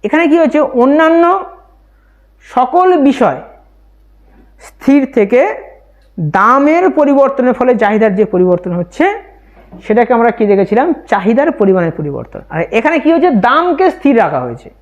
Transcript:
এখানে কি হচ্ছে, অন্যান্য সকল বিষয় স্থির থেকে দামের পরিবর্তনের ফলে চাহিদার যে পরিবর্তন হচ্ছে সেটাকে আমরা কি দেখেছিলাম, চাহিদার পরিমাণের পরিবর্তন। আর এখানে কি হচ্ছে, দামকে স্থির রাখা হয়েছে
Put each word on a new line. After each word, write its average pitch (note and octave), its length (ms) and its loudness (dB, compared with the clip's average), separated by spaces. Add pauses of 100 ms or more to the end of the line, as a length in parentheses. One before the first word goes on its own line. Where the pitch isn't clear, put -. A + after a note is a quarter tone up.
এখানে D#4 260 0
কি E4 120 2
হচ্ছে, D4 160 0 (240)
অন্যান্য D#4+ 400 2 (1300)
সকল D#4 320 0 (220)
বিষয় F#3+ 300 0 (1300)
স্থির C#4 340 0 (160)
থেকে G#3+ 240 2 (960)
দামের C#4 460 2 (140)
পরিবর্তনের C4+ 640 2
ফলে B3+ 120 2 (120)
চাহিদার G#3+ 360 0
যে G#3 140 2
পরিবর্তন F3+ 460 0
হচ্ছে F3 260 -4 (800)
সেটাকে A#3 320 0
আমরা A#3 200 2
কি A3+ 140 0
দেখেছিলাম, G#3 360 0 (240)
চাহিদার A3+ 380 0 (100)
পরিমাণের F#3 400 0
পরিবর্তন। C#3 420 -10 (120)
আর D#3 60 -6 (180)
এখানে D4+ 260 0
কি D4 100 0
হচ্ছে, E4 180 2 (160)
দামকে E4 380 0 (100)
স্থির C#4 180 0 (100)
রাখা C#3+ 220 -2
হয়েছে A#2 240 -14 (120)